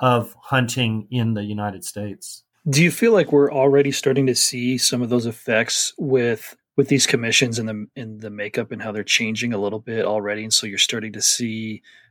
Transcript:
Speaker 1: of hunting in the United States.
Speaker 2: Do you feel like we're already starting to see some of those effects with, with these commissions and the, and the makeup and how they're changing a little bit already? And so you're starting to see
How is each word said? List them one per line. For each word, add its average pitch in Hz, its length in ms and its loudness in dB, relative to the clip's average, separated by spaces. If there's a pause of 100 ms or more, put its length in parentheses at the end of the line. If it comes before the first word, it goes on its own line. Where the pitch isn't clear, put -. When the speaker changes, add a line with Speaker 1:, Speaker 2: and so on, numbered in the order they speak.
Speaker 1:
of 123 420 2
hunting 120 720 0
in 117 220 0
the 104 100 -4
United 104 400 -6
States. - 580 -12 (260)
Speaker 2:
Do 143 140 4
you 175 80 4
feel 233 220 2
like 190 180 4
we're 143 220 6
already 139 400 4
starting 135 340 2
to 127 80 2
see 123 420 0
some 123 240 0
of 123 80 -2
those 120 160 2
effects 117 720 -2
with, 127 600 0 (200)
with 139 120 4
these 139 180 4
commissions 117 540 2
and 110 80 -4
the, 107 260 -8
and 110 260 -12
the 110 80 -12
makeup 104 440 -6
and 104 100 -10
how 110 80 -6
they're 104 140 -6
changing 117 480 -2
a 107 60 -2
little 101 200 -2
bit 113 260 -4
already? 104 380 -2
And 110 100 -4
so - 140 0
you're 98 120 -6
starting 110 340 -2
to 104 100 -6
see 110 600 -2 (280)